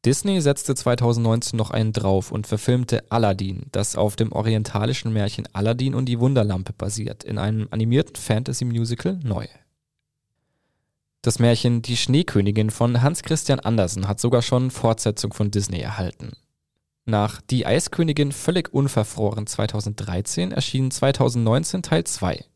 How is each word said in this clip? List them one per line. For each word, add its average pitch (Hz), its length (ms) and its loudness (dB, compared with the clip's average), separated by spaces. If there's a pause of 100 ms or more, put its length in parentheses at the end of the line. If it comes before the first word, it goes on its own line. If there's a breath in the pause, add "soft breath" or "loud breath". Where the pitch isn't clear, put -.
Disney 180 380 2
setzte 143 340 2
zweitausendneunzehn 117 800 2
noch 110 160 0
einen 110 220 0
drauf 98 400 0
und 107 140 -4
verfilmte 120 640 0
Aladdin, 101 640 0
das - 240 -2
auf 101 220 0
dem 113 160 0
orientalischen 110 800 -2
Märchen 101 400 -2
Aladdin 117 420 0
und 127 120 0
die 120 120 -2
Wunderlampe 107 540 2
basiert, - 500 -6
in 104 140 -6
einem 110 340 -2
animierten 117 460 0
Fantasy-Musical 120 1040 -2
neu. 104 240 -4 (1800)
Das - 140 0
Märchen 117 460 4
Die 120 140 -2
Schneekönigin 107 760 2
von 120 320 2
Hans 160 180 0
Christian 147 380 0
Andersen 98 480 0
hat 101 120 -2
sogar 120 220 4
schon 127 300 2
Fortsetzung 110 640 0
von 104 180 0
Disney 101 280 0
erhalten. - 520 -6 (720)
Nach 107 360 0
Die - 260 0
Eiskönigin 147 640 0
völlig - 420 -2
unverfroren 107 720 0
zweitausenddreizehn 104 1040 -4
erschien 131 380 -2
zweitausendneunzehn 127 960 2
Teil 165 220 0
zwei. - 380 -4 (120)